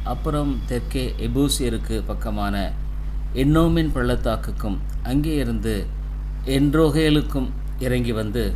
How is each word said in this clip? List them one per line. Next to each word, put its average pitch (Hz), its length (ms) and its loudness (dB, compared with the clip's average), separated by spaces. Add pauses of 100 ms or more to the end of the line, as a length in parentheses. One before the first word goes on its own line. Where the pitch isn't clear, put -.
அப்புறம் 143 480 -2 (140)
தெற்கே 127 520 -2
எபூசியருக்கு 120 800 0 (100)
பக்கமான 104 480 -2 (800)
இன்னோமின் 160 600 4
பள்ளத்தாக்குக்கும், 110 840 0 (240)
அங்கே 147 340 0
இருந்து 113 380 0 (680)
என்ரோகேலுக்கும் 147 1040 4 (300)
இறங்கி 123 340 0
வந்து 107 320 0 (120)